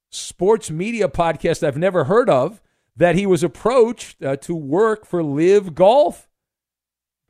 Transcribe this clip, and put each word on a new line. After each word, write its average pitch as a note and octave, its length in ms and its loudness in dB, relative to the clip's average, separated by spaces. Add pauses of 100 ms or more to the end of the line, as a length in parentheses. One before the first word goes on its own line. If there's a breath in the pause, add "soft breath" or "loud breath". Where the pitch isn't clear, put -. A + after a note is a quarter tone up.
(120)
sports - 580 -4
media G3 380 -4
podcast E3 580 -4
I've C#3 120 -4
never F3+ 280 0
heard G#3+ 240 2
of D3+ 320 0 (340)
that E3+ 200 2
he G3+ 100 0
was F3 180 2
approached, A3+ 800 -2
uh, C#3 140 -4
to - 180 -10
work G3+ 500 -2
for F3 180 -4
live E3+ 500 0
Golf. B3 560 2 (1000)